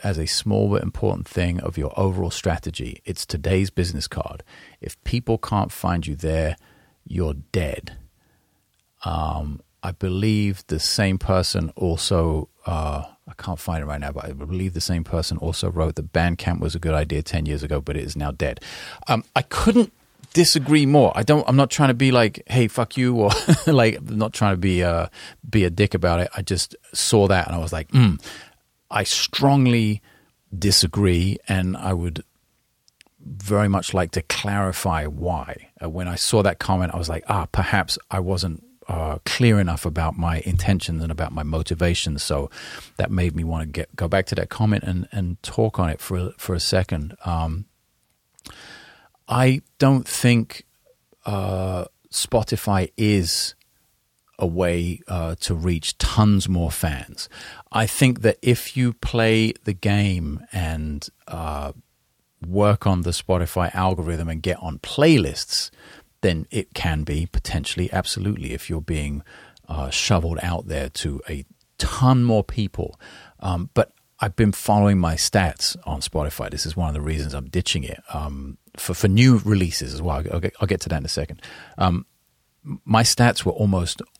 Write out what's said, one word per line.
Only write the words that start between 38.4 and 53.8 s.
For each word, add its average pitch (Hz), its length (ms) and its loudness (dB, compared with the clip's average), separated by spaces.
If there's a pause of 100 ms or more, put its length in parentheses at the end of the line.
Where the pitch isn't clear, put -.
uh, 82 380 -4
clear 113 340 4
enough 85 260 0
about 80 320 -2
my 85 280 0
intentions 87 580 0
and 82 80 -4
about 78 220 -6
my 76 100 -6
motivations." 80 800 -2
So 71 260 -4 (480)
that - 140 -2
made 87 240 0
me 82 80 -2
wanna 82 220 -4
get, 78 300 -8
go 85 120 -2
back 95 200 0
to - 80 -6
that 90 140 -2
comment 107 340 0
and, 90 280 -4
and 92 320 -4
talk - 360 -2
on 85 100 2
it 80 100 -4
for, 90 380 -6
for - 180 -4
a 85 40 -2
second. 87 560 -2 (100)
Um, 82 400 -2 (1600)
I 131 340 4 (160)
don't 135 300 4
think, - 560 2 (640)
uh, 95 600 -2 (240)
Spotify 104 840 0
is 104 600 0 (840)